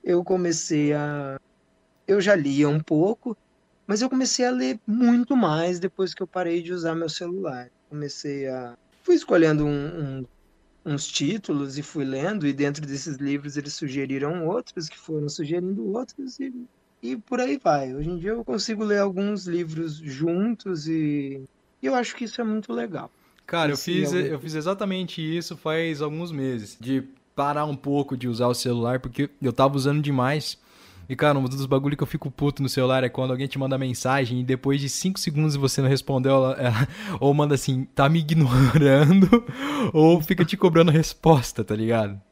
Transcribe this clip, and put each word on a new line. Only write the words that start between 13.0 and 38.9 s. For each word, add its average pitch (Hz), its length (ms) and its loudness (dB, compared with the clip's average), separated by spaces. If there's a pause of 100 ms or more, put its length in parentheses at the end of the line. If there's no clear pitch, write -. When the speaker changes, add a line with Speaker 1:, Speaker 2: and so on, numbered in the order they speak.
Speaker 1:
livros 143 380 -6
eles 143 180 -8
sugeriram 139 720 -4
outros, 180 420 -6
que - 100 -18
foram 151 300 -6
sugerindo 180 640 -4
outros, 262 480 -10
e, 269 120 -8 (500)
e 247 140 -6
por 240 240 -6
aí 269 220 -2
vai. 139 320 0
Hoje 147 160 -6
em 175 80 -6
dia 185 120 -6
eu 233 140 -6
consigo 220 400 -4
ler 208 140 0
alguns 202 480 -2
livros 165 500 -6
juntos 165 920 -4
e, 147 520 -4 (420)
e 262 40 -4
eu 269 80 0
acho 247 220 -2
que 240 80 -8
isso 220 160 -10
é 233 40 -2
muito 220 280 -4
legal. 220 380 -8 (360)
Speaker 2:
Cara, 160 240 0
eu 143 40 -2
Speaker 1:
Esse 131 180 -8
Speaker 2:
fiz, 180 200 0
Speaker 1:
é 180 40 0
o 151 100 0
Speaker 2:
eu 143 140 -6
fiz 156 160 -10
exatamente 185 640 -4
isso 165 360 -6
faz 160 460 -2
alguns 160 300 -6
meses, 131 480 -6
de 131 240 -2 (300)
parar 143 300 -2
um 147 120 -4
pouco 143 400 -2
de 123 100 -6
usar 120 220 0
o 123 60 2
celular, 120 440 -2
porque 139 320 -4 (100)
eu 127 120 0
tava 139 240 4
usando 143 260 0
demais. 139 560 -2 (500)
E, 131 60 -6
cara, 147 240 2
um 135 60 0
dos 135 220 -4
bagulho 139 300 0
que - 60 -2
eu 143 60 0
fico 147 200 -6
puto 143 320 -2
no 135 80 0
celular 131 360 2
é 123 40 0
quando 131 220 -4
alguém 131 160 -2
te 135 100 -8
manda 135 220 -2
mensagem 127 640 0
e - 20 -2
depois 135 380 0
de 139 80 -4
cinco 190 320 -4
segundos 151 340 0
você 139 260 0
não 131 80 4
respondeu, 135 440 2
ela, 131 260 4
ela, 120 300 2 (100)
<laughs> 208 220 -6
ou 139 120 4
manda 147 220 4
assim, 131 300 0 (100)
"Tá 139 140 4
me 160 100 4
ignorando", 147 1080 6 (340)